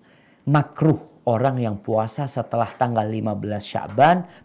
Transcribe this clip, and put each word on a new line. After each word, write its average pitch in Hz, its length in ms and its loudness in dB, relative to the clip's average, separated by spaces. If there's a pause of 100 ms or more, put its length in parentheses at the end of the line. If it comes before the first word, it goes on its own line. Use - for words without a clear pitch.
(460)
makruh, 151 800 0
orang 127 320 0
yang 107 240 -4
puasa 113 480 -2
setelah 117 400 -2
tanggal 113 400 -2
lima 110 240 -4
belas 104 320 -6
Sya'ban, 151 640 2 (160)